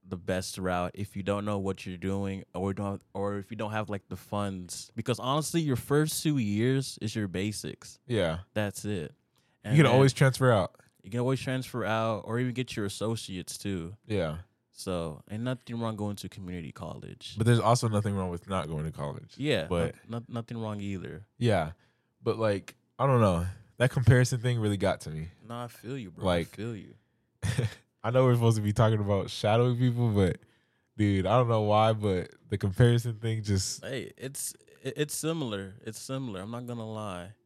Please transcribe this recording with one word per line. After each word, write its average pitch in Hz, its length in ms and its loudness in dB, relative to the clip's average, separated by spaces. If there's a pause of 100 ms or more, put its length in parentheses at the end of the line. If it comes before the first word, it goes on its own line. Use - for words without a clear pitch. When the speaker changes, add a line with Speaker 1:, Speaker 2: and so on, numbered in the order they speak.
Speaker 1:
the 92 80 -6
best 92 400 -4
route 90 360 -2
if 98 240 -10
you 98 60 -6
don't 101 200 -2
know 104 160 -2
what 95 260 -6
you're 92 120 -8
doing 95 460 -4 (100)
or 95 200 -2
don't, 101 280 -6 (120)
or 101 260 -4
if 95 120 -12
you 110 60 -10
don't 107 140 -4
have, 107 180 -4
like, 101 180 -6
the 95 80 -10
funds. 98 800 -6
Because 117 240 -2
honestly, 147 400 0
your 147 160 0
first 151 480 0
two 151 140 2
years 120 640 0
is 110 120 -4
your 104 140 -2
basics. - 800 -6
Speaker 2:
Yeah. 87 320 0 (140)
Speaker 1:
That's 104 320 -4
it. 98 260 -4
Speaker 2:
You - 600 -12
Speaker 1:
And 131 40 4
Speaker 2:
can 156 100 8
Speaker 1:
then 120 80 6
Speaker 2:
always 135 200 8
transfer 131 380 4
out. 101 240 2 (280)
Speaker 1:
you 98 80 -16
can 120 80 -4
always 127 220 0
transfer 131 420 -6
out 110 420 0
or 117 140 -4
even 127 140 -2
get 127 220 -6
your 107 100 -2
associates 98 720 -6
too. 92 480 -6
Speaker 2:
Yeah. 85 320 -2 (340)
Speaker 1:
So 85 580 -6
ain't 110 140 -6
nothing 123 360 -6
wrong 113 180 -4
going 104 200 -4
to - 120 -10
community 90 420 -10
college. - 680 -14
Speaker 2:
But 107 80 2
there's 117 140 8
also 117 300 4
nothing 104 260 2
wrong 92 140 -2
with 85 180 -8
not 92 220 -2
going 76 160 -4
to 80 60 -4
college. - 440 -10
Speaker 1:
Yeah, 120 320 0
Speaker 2:
But 85 280 0 (120)
Speaker 1:
no-, 117 120 -8
no-, 117 100 -14
nothing 117 280 -8
wrong 107 220 -6
either. 98 460 -8 (120)
Speaker 2:
Yeah. 92 340 2 (520)
But, 110 160 0
like, 104 360 0 (220)
I 131 100 2
don't 131 120 6
know. 90 260 6 (320)
That 131 140 4
comparison 127 480 6
thing 120 200 0
really 104 180 2
got 92 240 0
to - 80 -12
me. 78 180 -8 (220)
Speaker 1:
No, 117 60 -10
I 120 120 -10
feel 117 300 -10
you, 101 140 -10
bro. 80 120 -12
Speaker 2:
Like, 87 300 2
Speaker 1:
I - 20 -18
feel 113 220 -6
you. - 160 -16 (500)
Speaker 2:
<laughs> - 240 0 (360)
I 117 80 0
know 131 120 6
we're 123 120 6
supposed 117 220 6
to 107 60 0
be 104 80 2
talking 110 280 4
about 98 300 0
shadowing 117 480 2
people, 120 340 2
but 98 260 4 (600)
dude, 98 280 4
I 101 120 4
don't 123 120 4
know 113 140 4
why, 107 300 6
but 101 360 0 (200)
the 104 80 -2
comparison 117 580 4
thing 110 280 -4
just 98 400 0
Speaker 1:
Hey, 113 340 -8
it's, - 360 -8 (280)
it, 131 140 -6
it's 147 200 -2
similar. 113 580 -4 (120)
It's 110 140 -10
similar. 131 420 -8
I'm 104 100 -10
not 120 160 -10
gonna 117 220 -8
lie. 104 440 -8 (120)